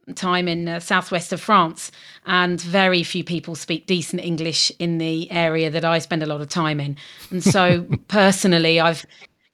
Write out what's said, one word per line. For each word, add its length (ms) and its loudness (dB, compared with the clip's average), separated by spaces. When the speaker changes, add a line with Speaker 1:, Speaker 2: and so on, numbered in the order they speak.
Speaker 1:
time 320 -2
in, 200 -4
uh, 120 -6
southwest 540 -4
of 80 -6
France, 500 2
and 340 0
very 400 2
few 220 -4
people 320 -8
speak 320 -8
decent 340 -2
English 560 -2
in 220 -2
the 320 -4
area 400 0
that 140 -2
I 140 2
spend 220 -4
a 60 -4
lot 140 -4
of 80 -10
time 300 -2
in. 180 -6
And 120 -4
so 440 4
Speaker 2:
<laughs> 100 -14
Speaker 1:
personally, 720 4
I've 240 2